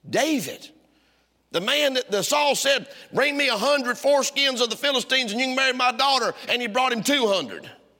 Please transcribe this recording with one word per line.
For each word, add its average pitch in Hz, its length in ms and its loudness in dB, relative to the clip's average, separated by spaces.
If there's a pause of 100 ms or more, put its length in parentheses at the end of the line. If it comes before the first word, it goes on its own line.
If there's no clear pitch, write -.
David, 254 600 -2 (800)
the 170 100 -2
man 277 320 0
that 247 180 -4
the 196 120 0
Saul 294 320 2
said, 269 340 0 (240)
"Bring 285 240 2
me 285 100 2
a 233 80 2
hundred 247 400 0
foreskins 269 640 2
of 240 100 2
the 220 60 -6
Philistines 254 560 0
and 226 80 -4
you 262 80 0
can 254 80 -4
marry 262 160 2
my 247 220 2
daughter." 254 420 2 (140)
And 240 120 0
he 240 60 -4
brought 254 240 0
him 226 120 -2
two 269 220 2
hundred. 139 460 -2 (280)